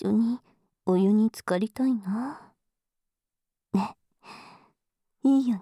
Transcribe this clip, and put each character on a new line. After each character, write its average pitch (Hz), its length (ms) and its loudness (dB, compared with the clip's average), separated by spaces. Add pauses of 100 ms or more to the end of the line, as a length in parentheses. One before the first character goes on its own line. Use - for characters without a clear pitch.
緒 196 40 0
に 226 300 0 (460)
お 185 100 2
湯 190 160 4
に 214 120 4
浸 - 200 -4
か 180 140 -2
り 214 100 -2
た - 180 -4
い 262 80 2
な。 220 600 -8 (1200)
ね、 196 240 -4 (1300)
い 269 200 4
い 247 60 0
よ 214 140 0